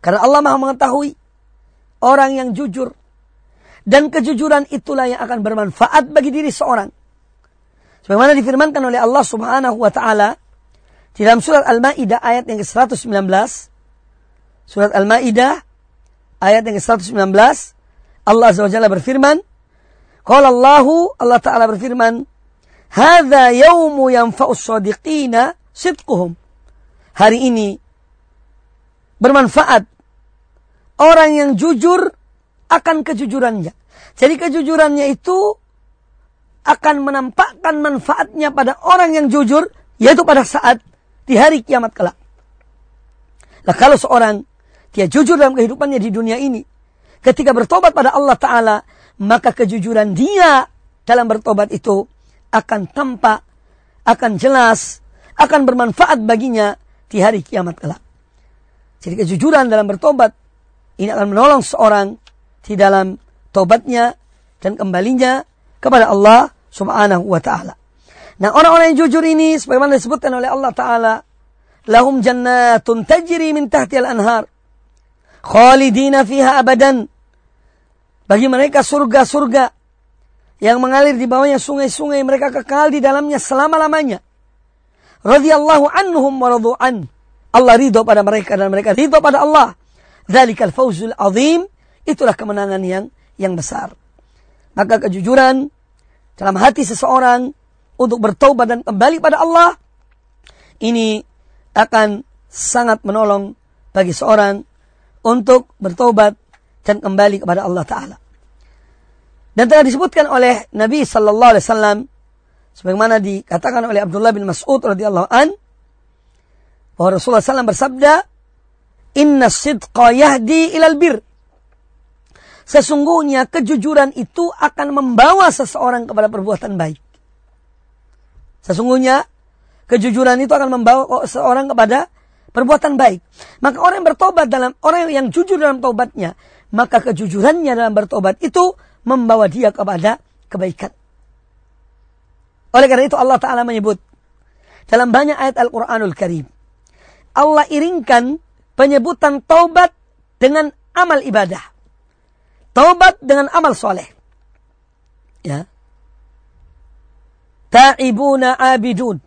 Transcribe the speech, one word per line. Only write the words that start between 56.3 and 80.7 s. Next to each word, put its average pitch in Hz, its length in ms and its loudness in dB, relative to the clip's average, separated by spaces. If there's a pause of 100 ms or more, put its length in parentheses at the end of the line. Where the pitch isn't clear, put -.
di 202 160 -4
hari 208 240 0
kiamat 175 320 -8
kelak. - 240 -12 (1040)
Jadi 185 160 -6
kejujuran 240 480 0
dalam 214 160 0
bertobat 240 480 0 (640)
ini 202 160 -6
akan 202 160 -4
menolong 254 320 2
seorang 208 560 0 (480)
di 208 80 -8
dalam 196 400 2 (400)
tobatnya 233 640 0 (400)
dan 196 160 -6
kembalinya 247 720 -2 (320)
kepada 247 320 2
Allah 214 400 4 (160)
Subhanahu 202 640 -2
wa 175 80 0
Ta'ala. - 400 -8 (640)
Nah, 208 100 0
orang-orang 330 400 6
yang 320 140 2
jujur 302 180 0
ini 320 320 2
sebagaimana 277 400 0
disebutkan 254 380 -4
oleh 247 160 -4
Allah 269 240 -4
Ta'ala, 233 400 -2 (720)
"Lahum 254 320 4
jannatun 240 840 0
tajri 330 480 0
min 285 160 -4
tahtihal 269 400 -2
anhar, 226 400 -2 (960)
khalidina 262 800 4
fiha 269 320 2
abadan." 262 480 2 (1200)
Bagi 226 240 2
mereka 277 320 0
surga-surga 269 880 0 (880)
yang 233 240 0